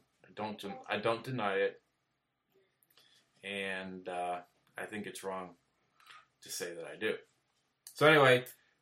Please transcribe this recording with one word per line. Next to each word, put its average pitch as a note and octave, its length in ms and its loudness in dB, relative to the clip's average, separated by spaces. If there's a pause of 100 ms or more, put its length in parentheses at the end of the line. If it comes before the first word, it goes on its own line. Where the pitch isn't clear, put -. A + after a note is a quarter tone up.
(240)
I - 100 -20
don't G#2+ 240 -6
den-, F#2+ 200 -10 (100)
I G#2+ 80 0
don't A2+ 260 0
deny A2+ 340 -2
it. G2 260 0 (1600)
And, F#2+ 640 -6
uh, F2+ 300 -4 (400)
I F#2+ 80 -6
think G#2 200 -8
it's F#2+ 160 -12
wrong F#2 280 -6 (920)
to - 60 -18
say F2 240 -8
that E2+ 180 -12
I D2+ 80 -14
do. G#2 160 0 (760)
So D3 140 6
anyway, C3+ 400 8 (360)